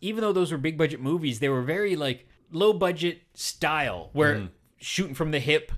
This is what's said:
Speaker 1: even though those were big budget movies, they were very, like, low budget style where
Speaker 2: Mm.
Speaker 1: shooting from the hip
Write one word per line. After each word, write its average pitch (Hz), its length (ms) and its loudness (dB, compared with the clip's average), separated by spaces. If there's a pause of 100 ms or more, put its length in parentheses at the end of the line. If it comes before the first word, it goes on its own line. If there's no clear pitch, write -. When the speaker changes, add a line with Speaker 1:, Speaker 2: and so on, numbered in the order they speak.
Speaker 1:
even 214 200 -4
though 208 120 2
those 180 180 2
were 160 60 -4
big 156 220 -4
budget 143 200 0
movies, 139 400 -2
they 139 100 2
were 131 120 2
very, 180 340 0
like, 135 320 -4 (240)
low 196 220 4
budget 175 480 0 (140)
style 139 800 -2
where 147 220 4
Speaker 2:
Mm. 98 140 -6 (300)
Speaker 1:
shooting 170 360 -4
from 156 160 -2
the 147 80 2
hip 147 380 2